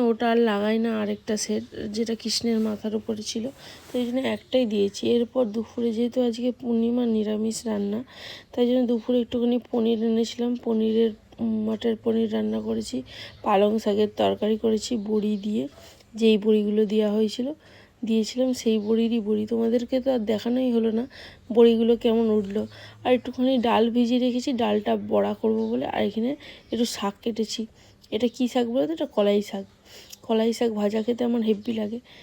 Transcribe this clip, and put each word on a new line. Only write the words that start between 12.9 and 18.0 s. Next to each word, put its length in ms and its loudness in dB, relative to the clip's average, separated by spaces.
পালং 360 4
শাকের 380 0
তরকারি 400 0
করেছি 340 0
বড়ি 280 0
দিয়ে, 260 -2
যেই 220 4
বড়িগুলো 480 2
দেওয়া 260 0
হয়েছিল, 360 0